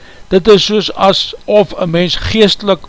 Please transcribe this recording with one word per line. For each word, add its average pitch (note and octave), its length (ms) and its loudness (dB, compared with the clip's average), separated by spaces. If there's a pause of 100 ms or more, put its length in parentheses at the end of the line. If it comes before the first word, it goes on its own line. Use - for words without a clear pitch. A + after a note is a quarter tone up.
(280)
dit F#3 200 0
is G#3 180 4
soos G#3 300 -4
asof G3 800 0
'n F3+ 140 -4
mens E3+ 260 -2
geestelik G3+ 720 0